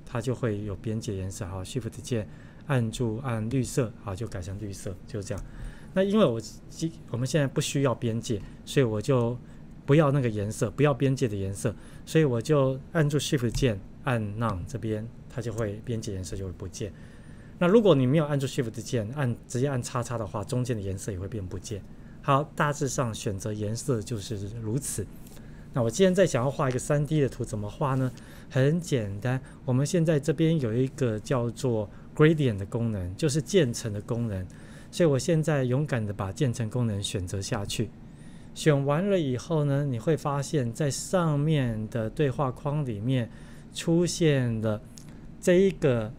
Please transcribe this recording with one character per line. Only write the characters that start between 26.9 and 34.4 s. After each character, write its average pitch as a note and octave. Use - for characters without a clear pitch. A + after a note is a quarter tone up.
D D#3
的 C3
图， -
怎 A2
么 G#2
画 C3+
呢？ C3
很 C#3+
简 G#2
单， B2+
我 C3
们 B2+
现 E3
在 D#3+
这 C#3
边 D#3+
有 A2+
一 B2+
个 A#2
叫 A#2+
做 A2
Gradient D3+
的 G2
功 A2+
能， F#2
就 D#3+
是 C#3+
渐 D3+
层 A2+
的 G#2
功 A#2
能。 F#2+